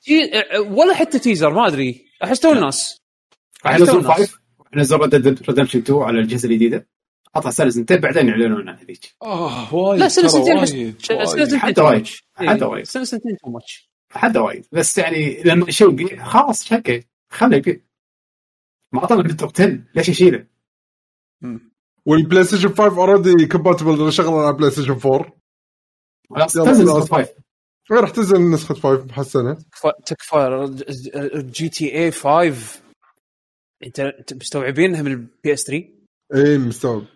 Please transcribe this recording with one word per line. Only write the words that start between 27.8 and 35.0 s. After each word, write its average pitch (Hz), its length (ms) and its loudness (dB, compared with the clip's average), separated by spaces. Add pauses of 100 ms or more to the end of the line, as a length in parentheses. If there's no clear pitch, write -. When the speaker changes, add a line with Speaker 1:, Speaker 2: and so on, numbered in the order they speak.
Speaker 4:
إيه، 233 80 4
راح 196 100 0
تنزل 185 420 2
نسخة 156 240 -2
فايف 135 300 -2
محسنة. 131 480 -4
Speaker 1:
تكفى، 156 380 -6 (140)
تكفى. 139 640 -4
ج-، 135 220 -14
ج-، 135 600 -10
جي 160 180 -8
تي 151 200 -6
إيه 160 200 -2
فايف. 147 720 -2 (1040)
أنت، 127 140 -14
أنت 139 340 -8
مستوعبينها 143 680 -4